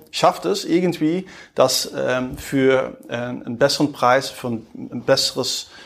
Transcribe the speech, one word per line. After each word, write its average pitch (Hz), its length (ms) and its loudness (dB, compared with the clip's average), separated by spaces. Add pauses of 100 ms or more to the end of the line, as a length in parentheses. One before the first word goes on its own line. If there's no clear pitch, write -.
(120)
schafft - 320 2
es 196 220 -2
irgendwie, 170 600 0 (300)
dass, - 420 2
ähm, 127 400 -2
für, 131 600 2 (100)
äh, - 80 -8
einen 123 420 -8
besseren 143 360 2
Preis, 131 360 2
für - 200 -8
ein, 113 260 -6
ein - 280 -10
besseres, - 640 0 (160)